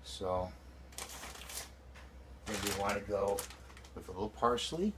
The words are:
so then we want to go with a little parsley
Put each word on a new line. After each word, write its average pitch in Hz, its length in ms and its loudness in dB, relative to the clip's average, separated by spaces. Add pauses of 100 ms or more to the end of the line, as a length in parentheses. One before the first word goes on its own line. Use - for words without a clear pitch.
so 92 480 0 (2000)
then 107 180 0
we 98 160 4
want 101 140 6
to 101 60 2
go 101 380 4 (540)
with 82 140 -10
a 92 40 -8
little 98 180 0
parsley 156 680 4